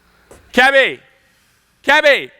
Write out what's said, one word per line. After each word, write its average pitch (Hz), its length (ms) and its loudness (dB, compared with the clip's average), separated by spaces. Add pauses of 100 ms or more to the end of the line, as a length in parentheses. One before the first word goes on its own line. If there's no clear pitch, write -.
(520)
Cabby! 254 480 0 (840)
Cabby! 269 580 0